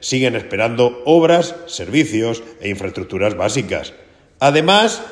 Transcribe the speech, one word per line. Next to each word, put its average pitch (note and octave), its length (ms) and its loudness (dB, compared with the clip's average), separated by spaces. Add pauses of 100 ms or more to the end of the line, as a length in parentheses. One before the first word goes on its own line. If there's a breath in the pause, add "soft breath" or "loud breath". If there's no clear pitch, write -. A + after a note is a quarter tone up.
siguen B2+ 340 -2
esperando A#2 720 -2
obras, E3+ 500 4 (120)
servicios A2+ 760 -2 (160 loud breath)
e - 80 -8
infraestructuras G2 720 -4
básicas. F#2 560 -4 (480 soft breath)
Además, E3+ 720 4